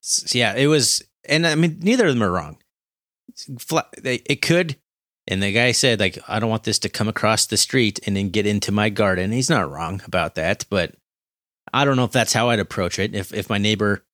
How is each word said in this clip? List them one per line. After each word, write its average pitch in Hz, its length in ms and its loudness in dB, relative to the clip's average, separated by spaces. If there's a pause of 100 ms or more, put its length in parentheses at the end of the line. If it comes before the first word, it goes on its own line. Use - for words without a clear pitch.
S-, - 320 -4
yeah, 113 200 2
it 135 120 2
was, 147 340 2 (260)
and 156 180 2
I 156 100 2
mean, 160 260 0
neither 220 260 2
of 143 60 2
them 117 100 2
are 92 80 2
wrong. 80 260 -4 (720)
It's - 160 -18 (180)
fla-, - 260 -4 (120)
they, 127 140 -2 (100)
it 135 160 -2
could, 165 360 2 (500)
and 95 160 -2
the 98 80 0
guy 120 220 4
said, 120 260 2
like, 98 180 0 (100)
"I 107 120 -2
don't 113 100 0
want 110 140 -2
this 110 160 0
to - 100 -4
come - 180 -4
across 110 380 0
the 107 120 -2
street 110 500 0
and 101 100 0
then 98 120 0
get 101 180 0
into 104 240 0
my 104 180 2
garden." 98 420 0
He's 127 180 -2
not 104 200 2
wrong 82 360 -6
about 82 300 -2
that, 82 340 -2
but 90 260 -2 (800)
I 135 120 2
don't 135 120 2
know 127 80 2
if 110 60 -4
that's 120 220 0
how 120 160 2
I'd 117 100 2
approach 92 380 -4
it. 98 160 -4
If, 98 200 -6
if 101 160 -6
my 104 100 0
neighbor 104 440 0 (100)